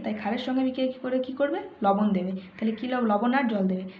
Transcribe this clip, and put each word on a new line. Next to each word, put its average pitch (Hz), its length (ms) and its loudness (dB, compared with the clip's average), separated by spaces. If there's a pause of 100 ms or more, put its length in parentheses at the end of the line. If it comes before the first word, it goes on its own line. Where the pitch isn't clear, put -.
তাই 214 100 -2
ক্ষারের 214 240 -2
সঙ্গে 262 260 0
বিক্রিয়া 254 280 0
কী - 100 -12
করে 254 160 0
কী 254 140 -2
করবে? 294 260 0 (240)
লবণ 202 300 4
দেবে। 185 200 0
তাহলে 220 400 -4
কী 254 160 -6
লব-, 247 180 0
লবণ 214 280 2
আর 277 140 2
জল 202 180 2
দেবে। 185 180 0 (160)